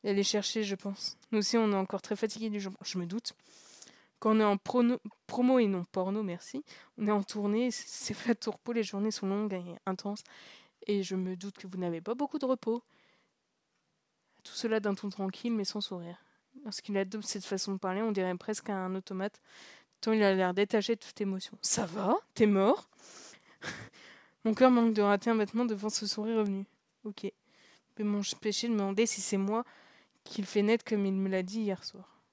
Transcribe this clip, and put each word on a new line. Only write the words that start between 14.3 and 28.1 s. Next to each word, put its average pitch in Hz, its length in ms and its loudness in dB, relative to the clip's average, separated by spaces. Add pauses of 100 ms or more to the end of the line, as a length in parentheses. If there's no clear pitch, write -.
Tout - 80 -18
cela 220 260 0
d'un 202 160 0
ton 202 140 -6
tranquille, 196 440 -6
mais 214 120 -2
sans 208 160 -6
sourire. 175 380 -10 (460)
Lorsqu'il 202 340 -6
adopte 202 280 -4
cette 196 200 -4
façon 196 260 -4
de 190 60 -4
parler, 190 240 -2
on 220 100 0
dirait 185 240 0
presque - 320 -6
un 190 260 -4
automate, 190 460 -6 (640)
tant 220 100 2
il 220 100 6
a 196 120 6
l'air 185 180 4
détaché 202 420 2
de 208 60 -6
toute - 200 -18
émotion. 190 420 -4
Ça - 240 2
va ? 196 280 0 (200)
T'es 220 120 6
mort ? 202 420 4 (760)
<laughs> - 840 -16
Mon 220 80 2
cœur 254 180 8
manque 233 220 6
de 214 80 2
rater 202 300 4
un 226 40 4
battement 220 300 0
devant 214 240 -4
ce 214 180 -2
sourire 220 300 -2
revenu. 202 300 0 (380)
Ok. 208 200 -10
Je - 720 -16
peux 214 100 -6
m'empêcher 208 640 -2